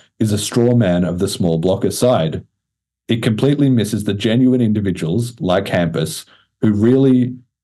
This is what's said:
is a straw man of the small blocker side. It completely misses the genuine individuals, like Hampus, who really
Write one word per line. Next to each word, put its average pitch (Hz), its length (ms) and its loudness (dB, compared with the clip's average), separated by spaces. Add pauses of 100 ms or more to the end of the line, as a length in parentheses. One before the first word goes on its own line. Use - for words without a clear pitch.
(180)
is 107 140 0
a 101 60 0
straw 120 360 0
man 90 300 2
of 87 160 -4
the 95 80 0
small 85 300 -2
blocker 92 340 0
side. 92 520 0 (600)
It 117 160 -2
completely 135 460 0
misses 107 360 0
the 104 100 -2
genuine 123 460 2
individuals, 104 800 -2
like 90 280 0
Hampus, 82 560 -4 (360)
who 107 120 2
really 123 640 2 (280)